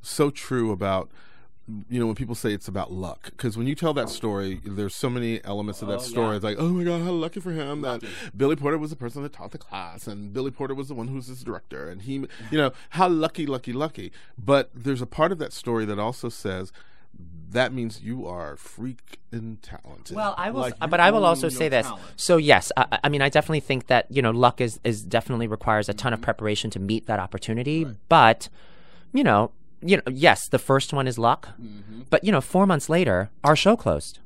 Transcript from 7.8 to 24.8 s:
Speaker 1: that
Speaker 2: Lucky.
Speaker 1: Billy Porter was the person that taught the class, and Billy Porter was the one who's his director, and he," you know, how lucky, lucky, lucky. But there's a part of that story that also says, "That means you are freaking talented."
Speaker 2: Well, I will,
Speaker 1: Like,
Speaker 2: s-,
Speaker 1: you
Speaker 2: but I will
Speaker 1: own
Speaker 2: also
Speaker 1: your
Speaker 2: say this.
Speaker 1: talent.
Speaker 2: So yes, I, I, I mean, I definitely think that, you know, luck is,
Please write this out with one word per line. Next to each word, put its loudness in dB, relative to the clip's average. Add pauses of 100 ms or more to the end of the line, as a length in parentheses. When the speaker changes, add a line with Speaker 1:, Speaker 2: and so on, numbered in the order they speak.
Speaker 1:
that -4
Speaker 2:
Lucky. -12 (260)
Speaker 1:
Billy 4
Porter 0
was -6
the -10
person -8
that -10
taught -14
the -12
class, -12
and -10
Billy -4
Porter -6
was -10
the -10
one -8
who's -8
his -14
director, -10
and -12
he," -6 (360)
you 2
know, 6 (160)
how 4
lucky, 2
lucky, -4
lucky. -4 (260)
But 4
there's -2
a -4
part 2
of -4
that -6
story -2
that -4
also -4
says, -6 (760)
"That 2
means -6
you -8
are -8
freaking -12
talented." -14
Speaker 2:
Well, -2
I -4
will, -4
Speaker 1:
Like, -2
Speaker 2:
s-, -14
Speaker 1:
you -2
Speaker 2:
but 4
I 10
will 4
Speaker 1:
own 4
Speaker 2:
also 2
Speaker 1:
your 0
Speaker 2:
say 0
this. 4
Speaker 1:
talent. -10 (140)
Speaker 2:
So 4
yes, 6
I, 4
I, 0
I 4
mean, 0
I 2
definitely 2
think -2
that, 4
you 2
know, 4
luck 4
is, -2